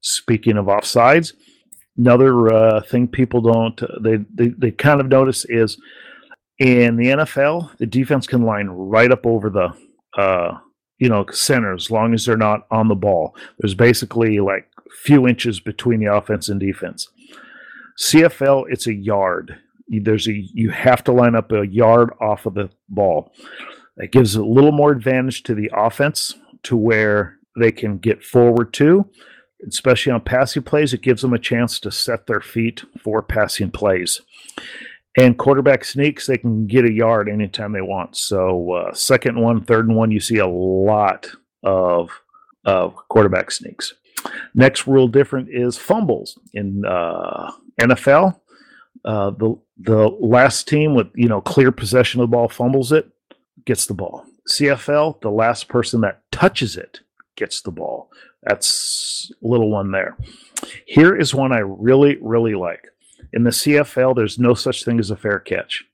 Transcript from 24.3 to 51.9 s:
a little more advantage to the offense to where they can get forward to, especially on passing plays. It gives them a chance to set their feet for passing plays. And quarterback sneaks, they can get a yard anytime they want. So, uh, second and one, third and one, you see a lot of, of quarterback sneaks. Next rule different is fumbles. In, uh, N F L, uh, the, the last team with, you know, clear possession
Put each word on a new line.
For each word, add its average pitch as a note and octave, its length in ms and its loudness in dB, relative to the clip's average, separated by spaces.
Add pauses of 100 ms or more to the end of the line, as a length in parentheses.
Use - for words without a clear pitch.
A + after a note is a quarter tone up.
a A2 80 -2
little C3+ 280 4
more D3 200 4
advantage C3 520 -4
to A#2 100 -4
the G#2 200 -6
offense A#2 600 -2 (300)
to B2 120 -2
where G#2+ 640 0 (200)
they A2+ 140 2
can G#2 260 -8
get G#2+ 240 -2
forward A#2+ 520 2
to, F3 360 4 (560)
especially - 460 -2
on A#2 80 0
passing B2+ 420 -2
plays. D3+ 320 0
It A#2 80 -8
gives B2 200 0
them B2+ 120 0
a A#2 60 -2
chance A#2+ 400 -4
to G2+ 100 -10
set - 360 -6
their G#2 140 -2
feet - 440 -6 (180)
for A2 180 -2
passing G#2 500 -4
plays. F#2 500 -2 (1000)
And B2+ 180 6
quarterback C3+ 480 2
sneaks, C#3+ 440 -4
they C3 100 0
can A2 300 -4
get B2 160 4
a A#2 80 4
yard A2+ 360 0
anytime G#2 440 -6
they G2+ 80 -6
want. F#2 360 -8
So, F#2 540 -2
uh, F2+ 240 -6
second B2+ 400 0
and A#2 100 0
one, A2+ 200 0
third A2+ 240 2
and A2+ 80 2
one, A2 160 2
you G#2 80 -2
see A2 180 -2
a G2 80 2
lot F#2+ 800 0 (380)
of, F2+ 460 0 (540)
of F#2 300 0 (140)
quarterback F#2+ 420 2
sneaks. - 440 -12 (600)
Next C3 320 2
rule C3 220 4
different C3 420 0
is B2 260 -4
fumbles. F#3 600 -4 (160)
In, G2+ 320 -6
uh, E2+ 640 -6 (260)
N A#2 140 2
F - 160 0
L, E3+ 340 4 (640)
uh, G#2 260 -2
the, A2 280 -2 (200)
the A2 300 2 (120)
last B2 480 2
team D3+ 260 0
with, A2 200 0
you A#2+ 120 0
know, G#2+ 140 0
clear C3 320 2
possession B2 480 0